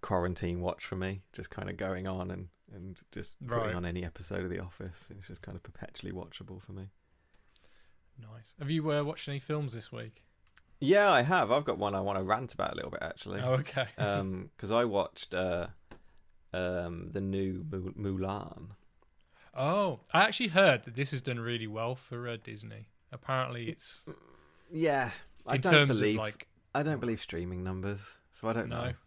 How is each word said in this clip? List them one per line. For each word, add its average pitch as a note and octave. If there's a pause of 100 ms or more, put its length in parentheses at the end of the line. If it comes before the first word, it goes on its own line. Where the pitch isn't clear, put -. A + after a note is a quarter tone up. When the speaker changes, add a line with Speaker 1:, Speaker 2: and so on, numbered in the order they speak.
Speaker 1:
quarantine F2
watch F2
for -
me. F#2+ (100)
Just -
kind G2
of F#2+
going -
on F#2
and, F#2 (240)
and F#2+ (120)
just -
putting A#2
Speaker 2:
Right. G#2+
Speaker 1:
on F2
any F2
episode F#2
of F2+
The F2+
Office. F#2
It's G2
just F#2
kind F#2+
of F2+
perpetually -
watchable F#2
for F#2+
me. F#2+ (1300)
Speaker 2:
Nice. A2+
Have C#3+
you, D#3
uh, D3
watched D3
any C#3
films D3
this A2+
week? A2+ (560)
Speaker 1:
Yeah, G3
I C3+
have. C#3+
I've D3
got A2+
one G2+
I F#2+
wanna F#2+
rant G#2+
about -
a -
little -
bit, -
actually. G2
Speaker 2:
Oh, B2+
okay. C3+
<laughs> -
Speaker 1:
Um, G2
'cause G2+
I A#2+
watched, G2
uh, F2 (840)
um, F2+
the G2+
new F#2+
Mu-, F#2+
Mulan. F#2+ (840)
Speaker 2:
Oh, D#3+ (120)
I F3
actually A3+
heard D#3+
that A#2
this C3+
has C3
done A#2+
really A2+
well A2+
for, B2
uh, A#2
Disney. G#2+ (220)
Apparently, B2+
it's - (640)
Speaker 1:
Yeah, D3 (360)
I C3
Speaker 2:
in C3
Speaker 1:
don't F3
Speaker 2:
terms C#3
Speaker 1:
believe, G#2+
Speaker 2:
of, A2
like, G#2+ (260)
Speaker 1:
I C#3+
don't D3
believe A#2
streaming F2+
numbers, F#2+ (320)
so -
I A2+
don't A2+
Speaker 2:
No. A#2
Speaker 1:
know. B2 (120)